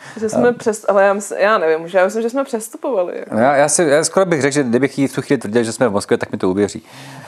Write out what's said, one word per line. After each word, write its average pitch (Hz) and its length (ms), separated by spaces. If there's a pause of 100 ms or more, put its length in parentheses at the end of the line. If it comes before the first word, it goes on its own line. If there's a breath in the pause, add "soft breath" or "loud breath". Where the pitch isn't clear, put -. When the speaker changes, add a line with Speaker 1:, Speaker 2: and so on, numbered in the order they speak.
(200 loud breath)
Speaker 1:
Že 214 100
jsme 240 200
Speaker 2:
a 240 40
Speaker 1:
přes-, 214 360
ale 196 140
já 202 100
mys-, 202 240
já 208 200
nevím, 165 280
už 170 80
já 185 120
myslím, 214 160
že 233 80
jsme 269 140
přestupovali, 220 760
jako. - 160
Speaker 2:
No 156 60
já, 139 140
já 147 140
si, 180 140
já 151 200
skoro 190 220
bych 170 160
řekl, 139 120
že 147 100
kdybych 123 360
jí 139 80
v - 80
tu 135 60
chvíli 139 200
tvrdil, 110 220
že 113 100
jsme 104 140
v 101 40
Moskvě, 101 260
tak - 140
mi 110 60
to 101 120
uvěří. 95 340 (440 loud breath)